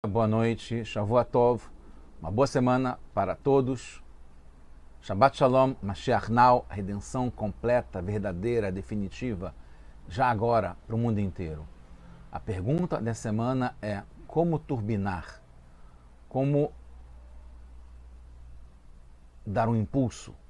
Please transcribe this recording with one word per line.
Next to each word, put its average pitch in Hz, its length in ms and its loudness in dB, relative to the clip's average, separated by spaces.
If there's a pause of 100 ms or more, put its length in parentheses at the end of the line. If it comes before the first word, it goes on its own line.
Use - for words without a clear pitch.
Boa 110 160 2
noite, 113 580 2
Shavua 110 400 2
Tov, 120 400 4 (560)
uma 80 120 -6
boa 131 160 4
semana 127 500 2 (160)
para 92 220 2
todos. 135 680 2 (960)
Shabbat 107 380 4
Shalom, 131 420 6
Mashiach 101 520 0
Now, 123 400 8
redenção 101 580 -4
completa, 113 720 -2
verdadeira, 101 720 0
definitiva, 98 840 -4 (540)
já 131 200 0
agora, 113 480 2 (120)
para 113 80 -4
o - 20 2
mundo 117 220 2
inteiro. 80 480 -4 (640)
A - 80 -8
pergunta 135 600 0
da 113 140 -2
semana 120 680 -2
é 104 220 -4 (240)
como 165 320 0
turbinar, 101 840 -2 (880)
como 143 460 2 (2750)
dar 110 240 2
um 117 60 4
impulso 113 580 0 (160)